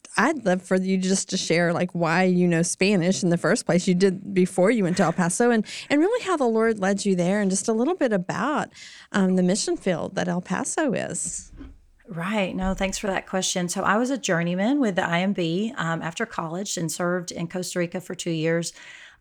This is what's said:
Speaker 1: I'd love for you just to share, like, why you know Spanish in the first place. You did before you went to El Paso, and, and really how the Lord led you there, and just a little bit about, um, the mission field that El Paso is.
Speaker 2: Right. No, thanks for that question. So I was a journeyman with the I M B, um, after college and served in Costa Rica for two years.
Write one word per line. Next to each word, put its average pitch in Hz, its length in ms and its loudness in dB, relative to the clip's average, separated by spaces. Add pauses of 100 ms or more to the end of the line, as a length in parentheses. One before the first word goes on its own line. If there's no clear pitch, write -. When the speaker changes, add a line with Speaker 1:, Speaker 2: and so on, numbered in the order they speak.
(180)
Speaker 1:
I'd 254 260 2
love 185 200 0
for 190 120 0
you 190 220 0
just 185 320 0
to 190 80 -4
share, 170 340 0
like, 175 200 -2
why 170 320 2
you 180 240 4
know 170 160 4
Spanish 185 580 2
in 180 80 2
the 170 80 4
first 170 280 0
place. 175 220 2
You 190 60 4
did 190 400 0
before 185 380 4
you 226 120 2
went 175 140 0
to 190 60 4
El 160 100 2
Paso, 185 380 2
and, 220 120 2 (260)
and 285 120 4
really 440 240 2
how 370 100 0
the 277 120 2
Lord 220 320 2
led 196 260 0
you 196 100 4
there, 180 240 2
and 196 100 2
just 190 200 -2
a 226 40 2
little 254 200 2
bit 285 180 0
about, 202 580 -2 (420)
um, 185 240 2
the 185 80 4
mission 226 340 0
field 180 380 -4
that 170 120 -2
El 180 140 -2
Paso - 520 -2
is. - 580 -6 (560)
Speaker 2:
Right. 190 480 -2
No, 190 180 0
thanks 190 240 -2
for 214 100 -4
that 185 200 -2
question. 185 420 -2
So 190 140 -4
I 190 140 4
was 247 120 0
a 277 80 -2
journeyman 190 640 0
with 208 140 2
the 180 120 0
I 170 120 0
M 190 120 0
B, 190 460 -2
um, 165 240 -2
after 170 240 -6
college 180 500 -6
and 165 160 -4
served 180 400 -2
in 170 160 -6
Costa 180 320 -6
Rica 175 220 -4
for - 140 -10
two - 160 -6
years. 165 420 0 (480)